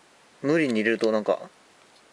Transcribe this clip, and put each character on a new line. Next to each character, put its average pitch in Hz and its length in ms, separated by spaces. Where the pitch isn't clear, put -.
無 147 160
理 156 100
に 123 60
入 107 100
れ 110 80
る 113 60
と 110 140
な 110 80
ん 104 40
か - 160